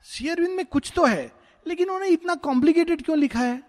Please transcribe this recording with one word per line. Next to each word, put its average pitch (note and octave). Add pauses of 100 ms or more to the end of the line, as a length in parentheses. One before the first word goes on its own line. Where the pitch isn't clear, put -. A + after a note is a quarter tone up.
श्री -
अरविंद F4
में F#4
कुछ -
तो E4+
है, D#3 (340)
लेकिन F4
उन्होंने F#4+
इतना F4
कॉम्प्लिकेटेड D#4+
क्यों D#4
लिखा C4
है? B3